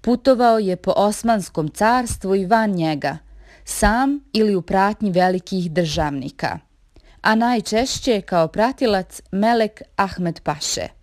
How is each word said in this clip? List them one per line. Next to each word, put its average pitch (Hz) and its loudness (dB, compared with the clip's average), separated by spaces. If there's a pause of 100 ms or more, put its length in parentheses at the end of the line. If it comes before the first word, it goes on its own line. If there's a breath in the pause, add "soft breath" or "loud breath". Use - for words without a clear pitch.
Putovao 240 4
je 185 0
po 180 -2
Osmanskom 202 0
carstvu 214 0
i 196 -2
van 220 2
njega, 156 -2 (460 soft breath)
sam 262 0 (120)
ili 214 2
u 180 -2
pratnji 202 0
velikih 180 0
državnika – 151 -4 (640 soft breath)
a 214 2
najčešće 233 0
kao 170 0
pratilac 214 -2 (100)
Melek 220 0 (140)
Ahmed 180 -4
Paše. - -6 (140)